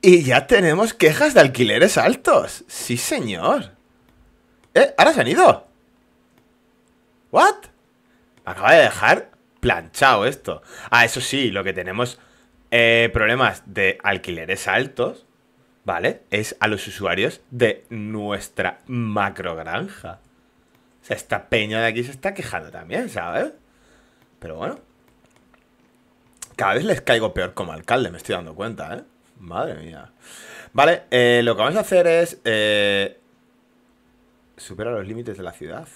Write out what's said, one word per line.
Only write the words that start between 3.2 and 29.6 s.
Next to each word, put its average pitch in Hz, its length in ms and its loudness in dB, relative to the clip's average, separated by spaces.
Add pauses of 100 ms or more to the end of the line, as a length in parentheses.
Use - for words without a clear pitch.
Eh, - 220 4
¿ahora 277 160 6
se 233 100 0
han 117 60 0
ido? - 380 4 (1700)
¿What? 403 320 2 (800)
Me 90 60 -10
acaba 139 220 4
de 160 80 8
dejar 113 500 0 (280)
planchado 104 680 0
esto. 98 340 -8 (300)
Ah, 120 140 6
eso 120 160 -4
sí, 127 320 -4
lo 98 100 -6
que 95 100 -6
tenemos, 92 460 -6 (540)
eh, 117 400 4
problemas 113 520 0
de 98 380 -2
alquileres 90 640 -6
altos, 120 580 -4 (600)
¿vale? 90 460 -6
Es 107 280 -6
a 107 80 0
los 107 220 -4
usuarios 95 540 -6 (100)
de 120 360 -2
nuestra 104 1000 -8
macrogranja. 95 1300 -8 (840)
O - 40 -20
sea, - 100 -6
esta - 340 -8
peña 110 320 -2
de 113 60 0
aquí 113 160 -4
se 127 80 -10
está 190 240 -8
quejando 87 380 -12
también, 165 360 -10
¿sabes? 110 440 -6 (880)
Pero 80 160 -14
bueno. 147 240 -10 (1800)
Cada 98 180 0
vez 131 100 -2
les 196 160 -2
caigo 113 320 -2
peor 90 220 -6
como 90 180 -10
alcalde, 92 380 -4
me 85 80 -16
estoy 101 160 -8
dando 82 220 -12
cuenta, 98 400 -12
¿eh? - 80 -18 (340)
Madre 101 360 -10